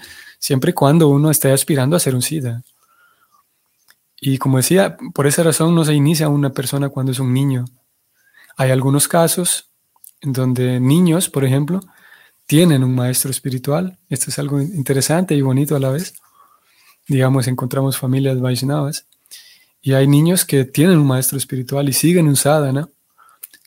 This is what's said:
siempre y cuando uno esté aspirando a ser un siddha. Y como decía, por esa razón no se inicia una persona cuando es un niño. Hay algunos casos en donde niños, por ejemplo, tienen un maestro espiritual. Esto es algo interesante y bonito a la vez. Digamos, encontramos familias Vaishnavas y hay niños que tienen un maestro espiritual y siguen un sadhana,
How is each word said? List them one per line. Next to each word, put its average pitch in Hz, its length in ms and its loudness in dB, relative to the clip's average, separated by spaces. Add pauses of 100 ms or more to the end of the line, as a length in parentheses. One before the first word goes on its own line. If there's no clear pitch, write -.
(380)
siempre 135 320 -2
y 175 40 0
cuando 151 340 4
uno 143 240 2
esté 139 200 0
aspirando 135 440 0
a - 40 2
ser 135 140 -2
un 127 80 -2
siddha. 123 400 -6 (1600)
Y 135 160 -2
como 131 200 0
decía, 175 380 0 (200)
por 135 100 0
esa 147 160 0
razón 165 320 2
no 165 100 2
se 151 120 0
inicia 151 340 2
una 143 220 0
persona 139 380 -4
cuando 135 220 -4
es 123 80 -6
un 127 140 -2
niño. 131 320 0 (920)
Hay 131 120 0
algunos 135 380 0
casos 170 640 -2 (500)
en 139 100 -4
donde 127 480 -2
niños, 160 500 2
por 139 140 -2
ejemplo, 143 380 0 (640)
tienen 151 380 4
un 127 120 0
maestro 123 340 -2
espiritual. 143 680 -6 (100)
Esto - 220 -6
es 143 100 -8
algo 143 220 -2
interesante 151 720 -2
y 143 60 0
bonito 135 340 0
a 139 40 0
la 135 100 -2
vez. 156 240 -6 (920)
Digamos, 131 400 2
encontramos 127 500 -4
familias 131 420 -2
Vaishnavas 135 640 -4 (760)
y 135 100 -2
hay 135 160 4
niños 160 380 4
que 135 180 0
tienen 165 340 2
un 147 100 4
maestro 127 300 -2
espiritual 135 520 -4
y 127 40 4
siguen 165 360 4
un 135 80 2
sadhana, 143 500 0 (800)